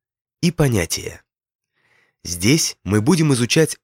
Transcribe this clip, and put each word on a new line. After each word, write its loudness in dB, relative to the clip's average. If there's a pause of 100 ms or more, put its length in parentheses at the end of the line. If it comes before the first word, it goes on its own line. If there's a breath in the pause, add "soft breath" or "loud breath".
(400)
и 2
понятия. -2 (1000)
Здесь 0
мы 2
будем 2
изучать 0